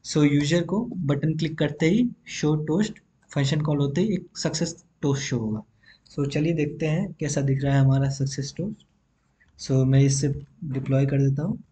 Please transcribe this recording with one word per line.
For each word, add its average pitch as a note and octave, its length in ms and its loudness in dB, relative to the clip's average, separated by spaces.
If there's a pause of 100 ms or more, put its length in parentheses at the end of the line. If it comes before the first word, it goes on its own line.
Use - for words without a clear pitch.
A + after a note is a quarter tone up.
So D3+ 180 2
user D3 400 4
को F3 160 -2 (280)
button D3 300 0
click D#3 200 -4
करते D#3 320 0
ही A#3+ 200 2 (180)
show D3+ 280 0 (100)
toast F#3+ 340 0 (320)
function C#3+ 300 0
call D3+ 160 0
होते C#3 240 0
ही G#3+ 120 0
एक - 240 -8
success - 380 -4 (260)
toast C#3 220 -2
show B2+ 160 -4
होगा। G#2+ 240 -4 (480)
So C#3+ 180 -4
चलिए D#3 240 0
देखते D3+ 320 -2
हैं E3+ 340 -2
कैसा C#3+ 220 -2
दिख C3+ 220 0
रहा C#3 120 2
है C#3 60 6
हमारा C3+ 280 4
success C3+ 480 -4
toast। G#3 280 -8 (760)
So C3 260 2
मैं C3+ 180 6
इसे C#3 240 2 (460)
deploy C3+ 320 0
कर C#3 160 0
देता C#3 220 0
हूँ। G#3+ 280 -4